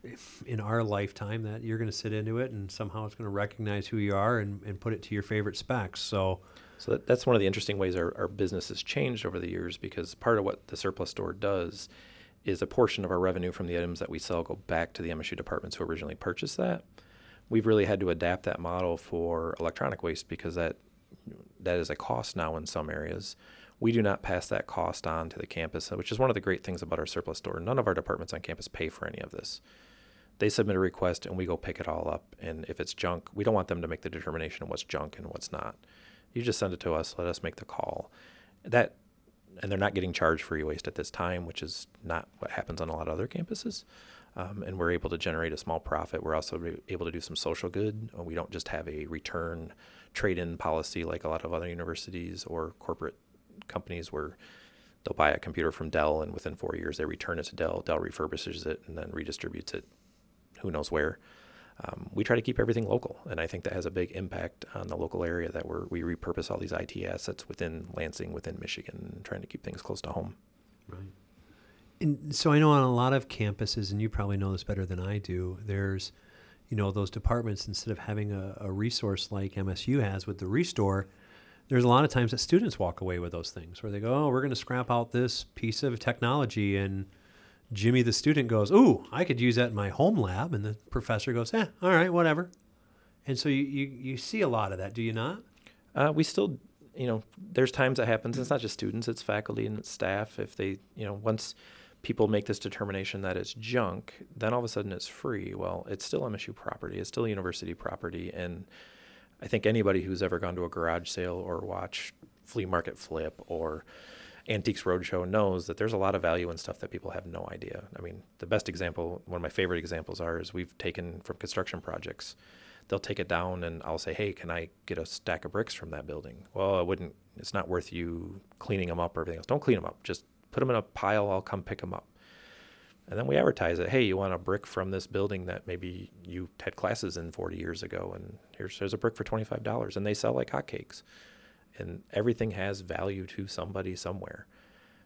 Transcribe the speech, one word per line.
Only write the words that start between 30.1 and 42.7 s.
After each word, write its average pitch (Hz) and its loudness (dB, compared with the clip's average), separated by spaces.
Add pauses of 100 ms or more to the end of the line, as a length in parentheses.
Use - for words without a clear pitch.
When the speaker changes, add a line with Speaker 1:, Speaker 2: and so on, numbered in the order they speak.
Speaker 2:
They 104 6
submit 101 4
a 92 6
request 90 2
and 92 -4
we 92 0
go 85 0
pick - -8
it - -2
all 82 -2
up. 80 -6
And 80 -6
if 82 -8
it's - -4
junk, 87 -2
we 104 -2
don't 113 6
want 95 2
them 87 0
to 80 -4
make 80 -4
the 82 -4
determination 80 -6
of 82 -8
what's 78 -6
junk 76 -6
and 85 -10
what's - -10
not. - -8 (560)
You 120 -2
just 120 2
send 95 2
it 85 -6
to 85 0
us, 78 -2
let 87 -2
us 85 -4
make 82 -4
the - -12
call. - -6 (540)
That, 120 4 (640)
and 101 -4
they're 98 2
not 98 4
getting 90 2
charged 80 4
for - -2
e-waste 76 -2
at - -6
this 73 -4
time, 87 -2
which 82 -8
is 78 -8 (160)
not 82 -2 (100)
what - -6
happens - -4